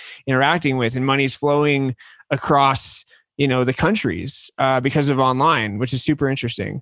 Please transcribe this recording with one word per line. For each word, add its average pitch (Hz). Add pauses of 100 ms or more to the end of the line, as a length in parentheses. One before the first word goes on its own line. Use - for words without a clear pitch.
(260)
interacting 139
with, 120
and 127
money's 135
flowing 143 (360)
across, 139 (340)
you 143
know, 127
the 127
countries, 139 (100)
uh, 131
because 139
of 135
online, 131
which 120
is 127
super 147
interesting. 113